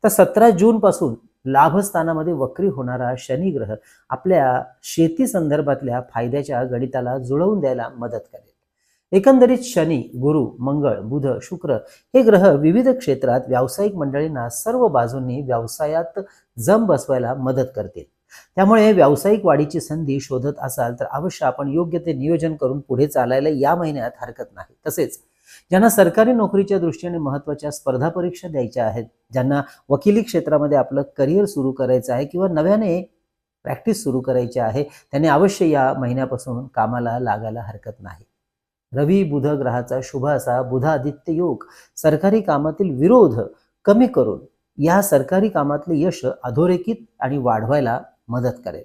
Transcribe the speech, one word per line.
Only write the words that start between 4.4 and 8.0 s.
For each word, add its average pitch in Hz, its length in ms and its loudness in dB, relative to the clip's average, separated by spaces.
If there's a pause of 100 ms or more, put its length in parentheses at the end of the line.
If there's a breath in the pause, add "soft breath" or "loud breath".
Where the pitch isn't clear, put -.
शेती 165 440 0
संदर्भातल्या 143 760 -2 (120)
फायद्याच्या 127 500 -4
गणिताला 127 540 -4
जुळवून 151 420 0
द्यायला 127 380 -2
मदत 117 200 -8